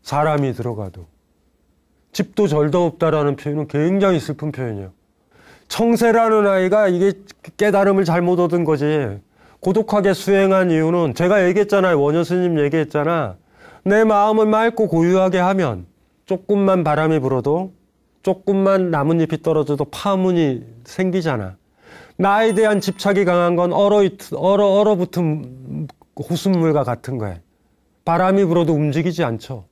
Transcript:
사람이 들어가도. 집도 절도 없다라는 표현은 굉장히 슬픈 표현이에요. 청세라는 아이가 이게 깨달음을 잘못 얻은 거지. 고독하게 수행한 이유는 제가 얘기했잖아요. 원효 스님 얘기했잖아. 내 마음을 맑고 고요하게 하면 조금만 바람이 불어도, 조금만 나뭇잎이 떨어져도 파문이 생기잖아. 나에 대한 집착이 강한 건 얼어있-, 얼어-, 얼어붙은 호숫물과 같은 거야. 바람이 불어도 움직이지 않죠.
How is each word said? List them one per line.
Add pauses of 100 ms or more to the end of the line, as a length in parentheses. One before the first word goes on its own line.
사람이
들어가도. (1040)
집도
절도
없다라는
표현은
굉장히
슬픈
표현이에요. (800)
청세라는
아이가
이게 (440)
깨달음을
잘못
얻은
거지. (420)
고독하게
수행한
이유는
제가
얘기했잖아요.
원효
스님
얘기했잖아. (480)
내
마음을
맑고
고요하게
하면 (400)
조금만
바람이
불어도, (500)
조금만
나뭇잎이
떨어져도
파문이 (200)
생기잖아. (600)
나에
대한
집착이
강한
건
얼어있-,
얼어-, (140)
얼어붙은 (420)
호숫물과
같은
거야. (680)
바람이
불어도
움직이지
않죠.